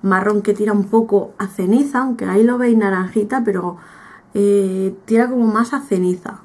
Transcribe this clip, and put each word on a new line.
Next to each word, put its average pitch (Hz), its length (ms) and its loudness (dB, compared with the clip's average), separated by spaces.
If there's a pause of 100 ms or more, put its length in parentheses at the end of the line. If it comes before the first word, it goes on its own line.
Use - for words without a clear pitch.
marrón 196 400 0
que 208 100 0
tira 214 180 -2
un 202 120 2
poco 220 560 0
a - 80 -6
ceniza, 247 540 0
aunque 247 240 -4
ahí 190 180 2
lo 247 160 2
veis 233 180 2
naranjita, 208 680 0
pero, 180 340 -4 (580)
eh, 196 600 0 (100)
tira 226 220 2
como 240 200 0
más 226 260 0
a 277 80 -4
ceniza. 180 640 -4